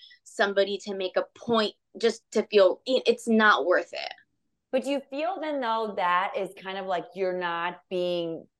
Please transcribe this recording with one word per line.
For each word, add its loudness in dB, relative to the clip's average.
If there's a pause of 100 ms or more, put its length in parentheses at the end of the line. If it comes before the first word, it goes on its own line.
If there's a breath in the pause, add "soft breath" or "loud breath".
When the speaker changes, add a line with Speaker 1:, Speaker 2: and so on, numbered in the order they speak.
(240 soft breath)
Speaker 1:
somebody 0
to -6
make -4
a -2 (120)
point 0 (240)
just -2
to 0
feel, 4
it, 0
it's 0
not 4
worth 0
it? -10 (600)
Speaker 2:
But 0
do -6
you -2
feel -6
then -4
though -4
that 0
is -6
kind -8
of -8
like -4 (100)
you're -2
not -4
being -4 (140)